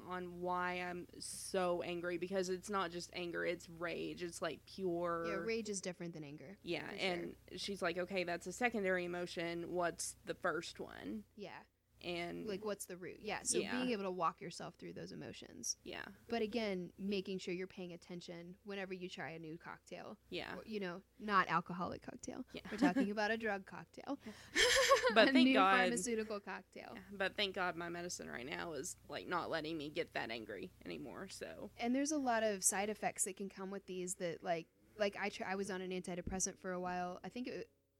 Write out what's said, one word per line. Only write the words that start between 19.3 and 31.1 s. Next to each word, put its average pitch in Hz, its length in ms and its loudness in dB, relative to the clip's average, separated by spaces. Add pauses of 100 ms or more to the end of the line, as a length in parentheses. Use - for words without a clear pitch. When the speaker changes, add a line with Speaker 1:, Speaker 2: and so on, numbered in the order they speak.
Speaker 2:
a 165 80 -8
new 160 180 -8
cocktail. - 600 -10 (100)
Speaker 1:
Yeah. - 260 -4
Speaker 2:
Or, - 120 -8
you 214 120 -4
know, 185 220 -4 (180)
not 202 300 6
alcoholic 175 540 0
cocktail. - 500 -8
Speaker 1:
Yeah. - 80 -8 (100)
Speaker 2:
We're 214 60 -4
talking 254 320 6
about 208 220 2
a 226 60 2
drug 202 280 -2
cocktail. - 580 -8
Speaker 1:
<laughs> 220 60 -10 (840)
But 226 160 10
Speaker 2:
<laughs> - 0 -
A - 20 4
Speaker 1:
thank 262 160 10
Speaker 2:
new - 60 8
Speaker 1:
God 196 240 10
Speaker 2:
pharmaceutical 208 600 2
cocktail. 202 540 -10
Speaker 1:
Yeah, 214 60 -12 (140)
but 190 240 2
thank 202 180 2
God 180 220 2
my 170 120 -4
medicine 175 400 -4
right 139 160 -6
now 170 280 -4
is, 131 220 -4 (140)
like, 120 180 -6
not 147 220 0
letting 160 280 -2
me 147 120 -4
get 156 240 -4
that 123 160 -2
angry 110 400 -6 (160)
anymore, 165 440 -8